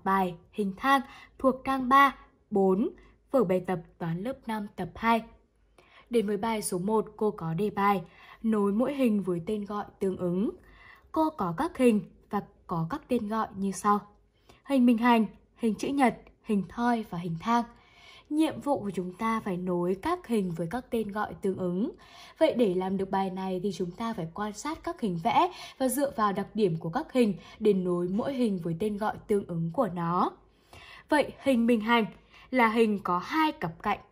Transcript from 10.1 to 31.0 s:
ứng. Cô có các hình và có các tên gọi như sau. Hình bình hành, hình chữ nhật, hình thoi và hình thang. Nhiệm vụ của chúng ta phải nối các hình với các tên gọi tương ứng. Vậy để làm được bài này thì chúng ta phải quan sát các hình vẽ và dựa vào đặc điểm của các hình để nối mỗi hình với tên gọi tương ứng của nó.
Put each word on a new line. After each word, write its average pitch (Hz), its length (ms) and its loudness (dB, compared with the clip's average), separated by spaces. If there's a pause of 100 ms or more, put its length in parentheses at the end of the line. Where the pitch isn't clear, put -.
ứng. 185 320 0 (600)
Cô 311 180 0
có 185 280 -6
các 339 200 -4
hình 233 240 4 (280)
và 202 120 -4 (260)
có 165 220 -2
các 302 180 -6
tên 233 200 -2
gọi 220 280 -4
như 190 160 -4
sau. 208 280 2 (680)
Hình 262 200 4
bình 240 120 6
hành, 233 280 6 (300)
hình 220 200 0
chữ - 120 -6
nhật, 269 300 2 (260)
hình 202 260 0
thoi 240 400 -2
và 175 80 -8
hình 170 220 -6
thang. 233 240 0 (680)
Nhiệm 302 320 0
vụ 277 180 0
của 202 120 -6
chúng 180 220 -6
ta 226 260 -2
phải 190 180 -4
nối 180 440 0
các 359 260 -4
hình 202 240 0
với 170 200 -4
các 247 180 -6
tên 214 220 -4
gọi 208 300 -4
tương 190 160 -2
ứng. 185 340 -2 (460)
Vậy 320 160 4
để 220 200 2
làm 190 240 -2
được 190 120 -4
bài 190 200 0
này 185 340 -4
thì 202 80 -2
chúng 175 200 -6
ta 226 220 -6
phải 170 200 -6
quan 208 200 -6
sát 311 300 -8
các 349 180 -8
hình 180 220 -2
vẽ 320 280 4 (260)
và 262 100 0
dựa 269 280 0
vào 202 180 2
đặc 196 200 -4
điểm 180 260 2
của 165 100 -6
các 262 240 -6
hình 226 200 4 (260)
để 214 140 4
nối 180 340 0
mỗi 247 260 -2
hình 220 300 0
với 165 160 -2
tên 208 180 -2
gọi 214 180 -2 (120)
tương 202 200 0
ứng 165 260 -4
của 247 140 0
nó. 175 440 0 (760)